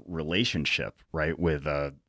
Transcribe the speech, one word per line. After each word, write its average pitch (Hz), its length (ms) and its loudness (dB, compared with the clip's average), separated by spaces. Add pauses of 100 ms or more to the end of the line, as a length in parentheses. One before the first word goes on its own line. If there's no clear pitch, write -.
relationship, 80 960 -2 (120)
right, 80 240 0
with 78 280 2
a, 71 280 0 (160)